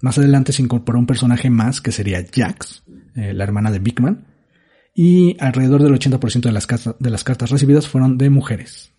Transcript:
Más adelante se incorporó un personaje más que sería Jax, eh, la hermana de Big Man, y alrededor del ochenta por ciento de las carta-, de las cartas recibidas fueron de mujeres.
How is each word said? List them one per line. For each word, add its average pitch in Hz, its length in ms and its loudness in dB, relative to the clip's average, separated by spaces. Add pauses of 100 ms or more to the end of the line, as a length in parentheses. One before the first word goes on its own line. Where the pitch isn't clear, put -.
Más 131 180 -2
adelante 139 340 2
se 135 100 -2
incorporó 120 360 -2
un 120 80 2
personaje 120 440 0
más 117 300 0
que 110 120 -6
sería 98 300 -6 (120)
Jax, - 480 -6 (320)
eh, 104 180 -8
la 98 120 -6
hermana 104 260 -2
de 101 80 -2
Big 104 220 -4
Man, 165 260 -2 (680)
y 175 460 4
alrededor 131 420 2
del 143 120 4
ochenta 131 260 0
por 113 100 -2
ciento 120 200 -2
de - 40 0
las 104 120 -4
carta-, 117 320 -6
de 123 120 -4
las 107 140 -6
cartas 120 260 -4
recibidas 143 380 2
fueron 131 300 0
de 135 100 2
mujeres. - 720 -2